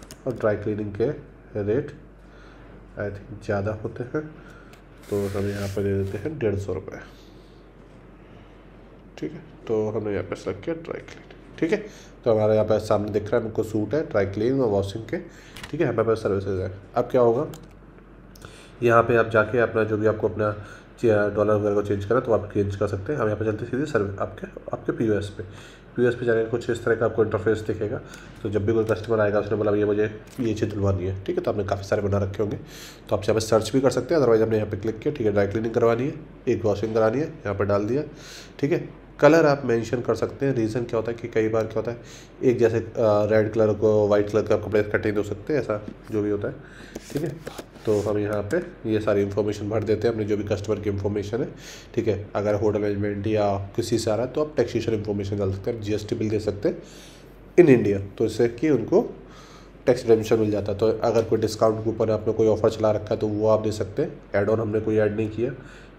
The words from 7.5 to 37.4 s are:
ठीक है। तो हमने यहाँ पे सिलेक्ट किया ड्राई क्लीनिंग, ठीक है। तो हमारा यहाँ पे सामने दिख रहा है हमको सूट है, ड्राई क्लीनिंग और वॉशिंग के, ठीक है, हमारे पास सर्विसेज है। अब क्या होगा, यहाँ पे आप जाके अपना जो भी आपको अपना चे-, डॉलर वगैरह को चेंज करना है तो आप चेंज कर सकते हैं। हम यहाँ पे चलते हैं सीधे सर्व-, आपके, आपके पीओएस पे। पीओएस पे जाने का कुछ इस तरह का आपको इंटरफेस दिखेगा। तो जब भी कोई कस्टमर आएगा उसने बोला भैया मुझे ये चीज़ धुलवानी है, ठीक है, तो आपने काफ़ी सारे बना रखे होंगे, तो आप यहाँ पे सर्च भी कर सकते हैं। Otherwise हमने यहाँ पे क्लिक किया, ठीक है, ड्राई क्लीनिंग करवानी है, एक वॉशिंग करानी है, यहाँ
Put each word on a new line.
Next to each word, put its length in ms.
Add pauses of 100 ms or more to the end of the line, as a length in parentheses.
ठीक 140
है। 100 (260)
तो 220
हमने 220
यहाँ 120
पे 120
सिलेक्ट 300
किया 120
ड्राई 240
क्लीनिंग, 580
ठीक 120
है। 60 (480)
तो 80
हमारा 200
यहाँ 120
पे 140
सामने 320
दिख 200
रहा 60
है 60
हमको 200
सूट 300
है, 160
ड्राई 160
क्लीनिंग 360
और 80
वॉशिंग 360
के, 120 (540)
ठीक 100
है, 60
हमारे 200
पास 100
सर्विसेज 420
है। 120 (240)
अब 160
क्या 100
होगा, 260 (1400)
यहाँ 200
पे 120
आप 140
जाके 300
अपना 240
जो 140
भी 100
आपको 220
अपना 220 (480)
चे-, 120 (240)
डॉलर 180
वगैरह 200
को 100
चेंज 220
करना 140
है 60
तो 80
आप 200
चेंज 220
कर 120
सकते 260
हैं। 60
हम 80
यहाँ 120
पे 60
चलते 200
हैं 60
सीधे 160
सर्व-, 320
आपके, 280 (260)
आपके 200
पीओएस 360
पे। 140 (460)
पीओएस 260
पे 100
जाने 180
का 60
कुछ 200
इस 140
तरह 120
का 100
आपको 180
इंटरफेस 440
दिखेगा। 320 (440)
तो 60
जब 160
भी 80
कोई 120
कस्टमर 340
आएगा 200
उसने 180
बोला 140
भैया 140
मुझे 180 (360)
ये 140
चीज़ 160
धुलवानी 360
है, 180
ठीक 140
है, 60
तो 80
आपने 120
काफ़ी 200
सारे 180
बना 160
रखे 260
होंगे, 140 (520)
तो 60
आप 80
यहाँ 100
पे 60
सर्च 340
भी 80
कर 80
सकते 260
हैं। 60
Otherwise 220
हमने 140
यहाँ 120
पे 80
क्लिक 220
किया, 140
ठीक 140
है, 60
ड्राई 140
क्लीनिंग 260
करवानी 300
है, 100 (340)
एक 180
वॉशिंग 300
करानी 240
है, 80
यहाँ 280